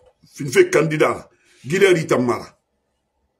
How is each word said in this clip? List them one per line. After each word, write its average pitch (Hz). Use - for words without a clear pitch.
fin -
fe 180
candidat. 151
Guinée 190
ri 165
ta 143
mara. 113